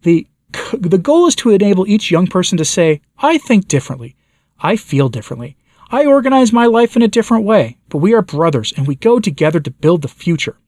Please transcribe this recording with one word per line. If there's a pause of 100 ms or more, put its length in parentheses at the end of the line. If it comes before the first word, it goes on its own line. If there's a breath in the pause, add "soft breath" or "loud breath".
the (260)
c-,
the
goal
is
to
enable
each
young
person
to
say, (180)
'I
think
differently. (420)
I
feel
differently. (340 soft breath)
I
organize
my
life
in
a
different
way, (120)
but
we
are
brothers
and
we
go
together
to
build
the
future.'